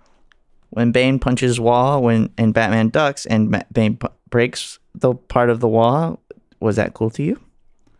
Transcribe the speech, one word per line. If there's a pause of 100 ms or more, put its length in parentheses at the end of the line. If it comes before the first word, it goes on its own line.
(680)
When
Bane
punches
wall,
when,
and
Batman
ducks,
and
Ma-,
Bane
pu-, (200)
breaks (140)
the
part
of
the
wall, (400)
was
that
cool
to
you? (600)